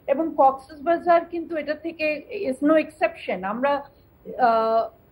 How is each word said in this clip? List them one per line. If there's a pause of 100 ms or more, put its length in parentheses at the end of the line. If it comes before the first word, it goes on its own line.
এবং
কক্সবাজার
কিন্তু
এটা
থেকে (280)
is
no
exception।
আমরা, (640)
আহ, (220)